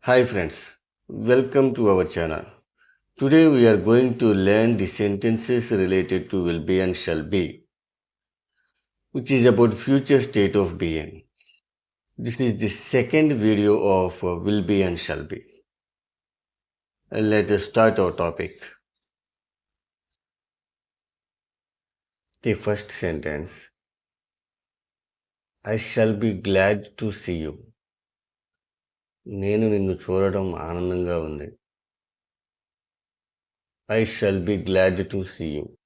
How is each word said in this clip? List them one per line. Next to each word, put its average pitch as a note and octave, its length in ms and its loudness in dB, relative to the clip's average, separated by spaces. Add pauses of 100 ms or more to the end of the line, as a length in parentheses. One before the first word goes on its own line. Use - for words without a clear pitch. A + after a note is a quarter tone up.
Hi B2+ 200 6
friends, F#2+ 280 -4 (540)
welcome C3 680 2
to A2+ 120 2
our F#2 160 4
channel. D#2+ 400 -6 (720)
Today D#3 320 6
we B2+ 180 6
are G#2+ 120 6
going A#2 400 2
to A2 160 4
learn G#2 420 4
the F#2+ 100 -2
sentences A2+ 840 -2
related F#2 580 0
to F#2 160 -2
will E2+ 180 -2
be F#2 180 0
and F#2 140 -2
shall D#2+ 280 -4
be, E2+ 420 -4 (1500)
which C3 180 -8
is B2+ 160 4
about A#2 260 4
future C3+ 480 2
state G#2 360 0
of F2 200 0
being. D#2+ 460 -6 (960)
This A#2 200 -8
is A#2+ 200 0
the A2+ 100 -2
second D3 640 0
video G#2+ 500 2
of, F#2 400 0
uh, F2+ 140 -2
will G2+ 240 -2
be G2 220 0
and F2 180 -2
shall D2+ 240 -8
be. E2 180 -14 (1700)
Uh, G#2+ 100 -6
let G#2+ 300 2
us G2+ 140 0
start A2+ 340 2
our F2+ 140 0
topic. E2+ 500 -8 (3750)
The A2+ 100 0
first - 380 -4
sentence, D2+ 640 -8 (2000)
"I A2 140 -4
shall A2 360 0
be G#2+ 200 -2
glad G2 640 0
to A2 120 -6
see F2+ 360 -8
you." - 260 -14 (1500)
నేను G#2 440 -2
నిన్ను G2 220 0
చూడడం F#2+ 640 -2
ఆనందంగా F2 640 -4
ఉంది. D2+ 300 -10 (2500)
I A2 160 2
shall G2 400 -2
be G2+ 200 0
glad F#2 320 2 (160)
to G2+ 100 -6
see E2+ 360 -10
you. - 80 -10 (200)